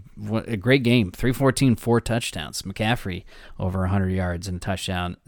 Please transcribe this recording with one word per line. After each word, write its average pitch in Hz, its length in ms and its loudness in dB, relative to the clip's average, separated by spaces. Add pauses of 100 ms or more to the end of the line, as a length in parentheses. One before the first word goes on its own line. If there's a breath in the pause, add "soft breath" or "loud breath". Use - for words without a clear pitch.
(160)
what, 104 320 -6
a 117 80 -4
great 123 280 4
game, 117 260 4
three 123 220 0
fourteen, 131 420 4
four 117 260 2
touchdowns. 90 600 -6
McCaffrey 98 640 -4 (340 soft breath)
over 92 260 -2
a 92 40 0
hundred 95 240 2
yards 90 340 -2
and 90 120 -6
a - 20 -10
touchdown. 92 560 -4 (120)